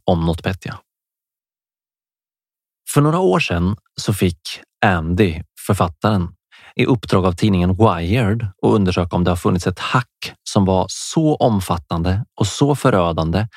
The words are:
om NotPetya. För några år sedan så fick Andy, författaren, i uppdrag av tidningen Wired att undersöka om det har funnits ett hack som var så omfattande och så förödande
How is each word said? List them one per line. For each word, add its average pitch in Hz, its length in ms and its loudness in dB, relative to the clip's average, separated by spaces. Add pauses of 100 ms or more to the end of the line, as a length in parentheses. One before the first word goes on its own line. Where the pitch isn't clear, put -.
om 85 200 0
NotPetya. - 520 -4 (2250)
För 147 80 4
några 156 180 2
år 180 200 2
sedan 90 360 -2 (200)
så - 180 -4
fick 92 280 -2 (440)
Andy, 90 560 0 (260)
författaren, 95 680 -2 (400)
i 123 100 0
uppdrag 95 400 0
av 92 60 2
tidningen 92 440 2
Wired 104 680 0
att 107 280 -2
undersöka 90 440 0
om 87 80 2
det 90 80 2
har 87 40 2
funnits 95 320 -2
ett 92 120 -4
hack - 540 -4 (100)
som 98 220 0
var 92 240 2
så - 460 -2
omfattande 92 880 -2 (140)
och 101 80 0
så 143 280 0
förödande 85 800 0